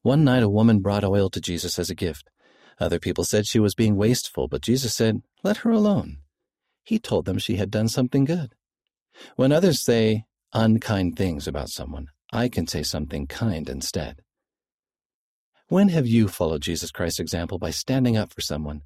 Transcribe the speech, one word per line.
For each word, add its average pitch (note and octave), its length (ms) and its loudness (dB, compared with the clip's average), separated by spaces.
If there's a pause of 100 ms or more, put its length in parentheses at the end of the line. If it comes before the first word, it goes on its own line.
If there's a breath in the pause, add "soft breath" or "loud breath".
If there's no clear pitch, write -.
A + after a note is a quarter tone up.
One C#3+ 240 4
night, B2+ 180 4
a G#2+ 60 4
woman G#2+ 320 6
brought G2+ 240 0
oil G2 260 2
to F2 120 -8
Jesus F2 360 -6
as F2 120 -4
a E2+ 40 -6
gift. D#2 360 -6 (500 soft breath)
Other E2+ 180 0
people F2 260 -4
said G#2 220 0
she - 140 2
was G#2 140 2
being G#2+ 220 2
wasteful, G#2 520 0
but - 140 -6
Jesus B2 320 -2
said, A2 260 0 (220)
"Let G3+ 160 -2
her A#3 120 -2
alone." E3+ 520 0 (600)
He - 160 -2
told - 280 -2
them F#2+ 120 -2
she - 180 -4
had G2 140 -2
done A2 180 0
something C3+ 360 0
good. D#3 300 -4 (800 loud breath)
When C3+ 180 4
others E3 300 4
say A2 420 2 (300)
unkind A2 600 2
things E2 300 -2
about C#2+ 220 -6
someone, D2 380 -10 (260)
I A#2 160 0
can F#2 180 -2
say D2+ 160 -6
something D2 460 -6
kind E2 400 -4
instead. C#2 520 -8 (1500)
When F#3+ 220 6
have D3+ 180 2
you A2+ 180 6
followed D#2+ 360 -2
Jesus E2 280 -6
Christ's F2 300 -4
example F2 380 -4
by E2+ 120 -4
standing B2 460 0
up G#2+ 160 -2
for - 80 -12
someone? D2+ 460 -6